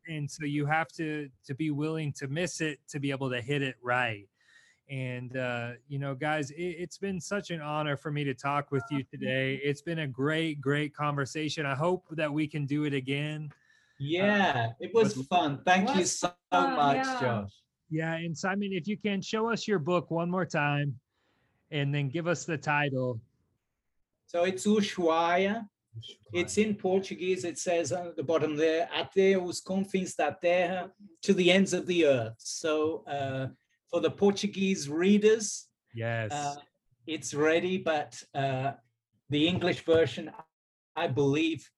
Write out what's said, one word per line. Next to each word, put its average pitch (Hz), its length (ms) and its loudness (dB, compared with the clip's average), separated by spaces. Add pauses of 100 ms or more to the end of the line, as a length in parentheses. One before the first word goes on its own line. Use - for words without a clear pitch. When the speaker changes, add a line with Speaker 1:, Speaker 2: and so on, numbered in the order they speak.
Speaker 1:
and 151 220 -6
so 156 160 -10
you 147 220 0
have 160 260 2
to, 151 340 -6 (200)
to 139 80 -6
be 156 160 -2
willing 151 420 -2
to 139 140 -8
miss 165 340 -4
it 151 180 -4 (100)
to 151 100 -8
be 143 120 -2
able 135 200 -4
to 123 100 -4
hit 139 220 -2
it 131 180 -4
right. 123 460 -2 (640)
And, 127 460 -8
uh, 120 360 -4 (160)
you 139 120 -8
know, 139 160 -4
guys, 151 360 -4
it, 143 40 -18 (240)
it's 175 180 -10
been 190 220 -6
such - 300 -6
an 170 120 -6
honor 151 360 -2
for 151 140 -6
me 147 140 -2
to 139 80 0
talk 143 380 -2
with 135 200 0
you 139 200 -2
today. 131 520 -2
It's 143 180 -2
been 170 180 -6
a 151 80 -4
great, 147 540 -2
great 147 340 0
conversation. 147 680 -2
I 139 100 0
hope 180 360 0
that 156 200 -2
we 151 160 0
can 147 180 -4
do 147 200 0
it 139 80 0
again. 147 560 -4 (500)
Speaker 2:
Yeah, 170 720 2
Speaker 1:
Uh, 117 100 -8
Speaker 2:
it 190 140 -8
was 220 220 6
Speaker 1:
but 131 120 -6
Speaker 2:
fun. 156 380 2
Thank 190 280 4
you 190 80 4
Speaker 3:
Was - 180 0
Speaker 2:
so 175 120 -2 (200)
Speaker 3:
fun, 175 240 4
Speaker 2:
much, 143 200 6 (100)
Speaker 3:
yeah. - 160 -2
Speaker 2:
Josh. 107 300 -2 (380)
Speaker 1:
Yeah, 160 260 -2
and 165 220 -6
Simon, 196 360 -2
if 175 140 -4
you 208 100 -4
can, 196 240 -2
show 220 280 -2
us - 180 -2
your 202 120 2
book 170 320 0
one 170 200 0
more 180 140 0
time 147 520 0 (720)
and 143 220 0
then 143 160 0
give 160 180 -4
us 175 180 -2
the 160 120 -4
title. 135 600 0 (1080)
Speaker 2:
So 170 200 0
it's 185 200 -2
Ushuaia. 190 1000 4 (320)
Speaker 1:
Ushuaia. - 180 -16 (180)
Speaker 2:
It's 175 240 0
in 214 180 2
Portuguese. 185 680 -2
It 170 160 -6
says 170 320 0
on 175 240 -6
the 160 80 -6
bottom 156 320 0
there, 160 400 2
"Até 190 400 4
os 175 260 -2
confins 190 540 -2
da 151 160 2
terra, 180 580 2 (340)
to 202 100 4
the 175 180 6
ends 185 220 6
of 175 120 -2
the 170 200 4
earth." 117 320 4
So, 156 680 -2
uh, 135 400 -4 (420)
for 170 100 0
the 160 120 2
Portuguese 196 800 2
readers, 208 800 4 (260)
Speaker 1:
Yes. 113 380 -4
Speaker 2:
uh, 143 240 -4 (520)
it's 156 260 -6
ready, 165 440 2
but, 147 460 -2 (100)
uh, 135 380 -2 (580)
the 147 200 2
English 175 340 0
version, 160 480 2 (640)
I 165 120 -2
believe 143 720 0